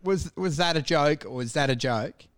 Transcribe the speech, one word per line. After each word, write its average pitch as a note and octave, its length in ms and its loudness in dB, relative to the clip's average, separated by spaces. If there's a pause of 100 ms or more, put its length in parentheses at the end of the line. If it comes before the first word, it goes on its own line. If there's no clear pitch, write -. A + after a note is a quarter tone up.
Was, F3+ 340 -2
was F3 220 -2
that E3+ 180 2
a D#3 60 0
joke? D3+ 460 2
or B2+ 140 -6
Is A#2 120 -6
that C#3+ 160 2
a B2+ 60 2
joke? A#2+ 480 -2 (140)